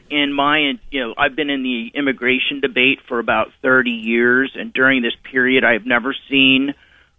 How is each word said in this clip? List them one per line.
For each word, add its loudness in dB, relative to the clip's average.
in 0
my, 2
you -4
know, -6
I've 0
been -4
in -4
the -6
immigration -2
debate 0
for -4
about -2
thirty 2
years, 0
and -10
during 2
this -2
period, 2
I 4
have -4
never 0
seen 2